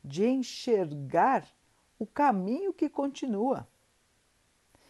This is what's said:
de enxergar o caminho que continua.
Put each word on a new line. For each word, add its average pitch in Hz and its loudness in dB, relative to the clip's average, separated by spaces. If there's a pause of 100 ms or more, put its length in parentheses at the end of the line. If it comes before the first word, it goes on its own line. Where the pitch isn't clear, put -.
de 151 0
enxergar 190 0 (520)
o 214 -6
caminho 269 0
que - 0
continua. 269 -2 (1200)